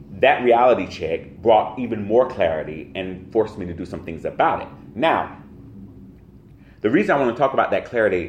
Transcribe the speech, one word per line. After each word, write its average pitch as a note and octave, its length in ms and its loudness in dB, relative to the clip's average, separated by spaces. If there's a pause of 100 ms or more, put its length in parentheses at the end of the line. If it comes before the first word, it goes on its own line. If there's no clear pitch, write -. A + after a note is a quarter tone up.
(200)
that B2+ 240 4
reality A#2 440 4
check D#2+ 500 -8
brought G#2+ 420 2
even A2 240 -4
more A#2 240 2
clarity D#2 680 -4
and F#2 360 -10
forced A2 260 0
me F#2+ 100 -8
to F2 60 -8
do F2 120 -8
some F2 180 -12
things D#2+ 220 -10
about C3+ 380 0
it. - 40 -14 (260)
Now, A#2 480 0 (1400)
the G#2+ 80 2
reason F3+ 260 2
I C#3+ 60 2
want A#2+ 120 2
to A#2 80 -8
talk C3+ 120 2
about A2+ 180 2
that F#2+ 140 -2
clarity G2+ 440 2